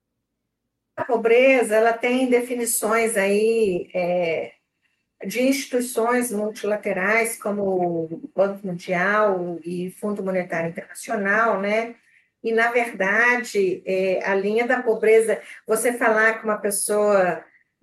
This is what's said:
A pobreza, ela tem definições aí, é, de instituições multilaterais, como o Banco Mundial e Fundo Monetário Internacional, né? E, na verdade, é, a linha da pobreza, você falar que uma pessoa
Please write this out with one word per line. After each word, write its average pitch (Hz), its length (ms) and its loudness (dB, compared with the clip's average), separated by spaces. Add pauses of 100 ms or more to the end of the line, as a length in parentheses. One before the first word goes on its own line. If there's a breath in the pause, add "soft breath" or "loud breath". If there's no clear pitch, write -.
(960)
A - 80 -6
pobreza, 233 680 4
ela 226 180 4
tem 247 380 0
definições 233 840 0
aí, 202 760 2
é, 175 600 -2 (720)
de 214 160 -2
instituições 247 920 0
multilaterais, 208 1080 -2
como 185 640 -2
o 160 300 -12
Banco 196 320 -2
Mundial 180 1000 -2
e 180 260 -6
Fundo 208 320 -6
Monetário 180 480 -4
Internacional, 208 880 -2
né? 220 360 -2 (460 soft breath)
E, 226 100 -2
na 226 180 2
verdade, 220 1160 0
é, 190 380 0
a 196 100 0
linha 214 320 0
da 247 160 0
pobreza, 220 600 4 (240 loud breath)
você 226 280 0
falar 220 440 2
que - 60 -16
uma 208 140 -2
pessoa 202 840 0 (380 soft breath)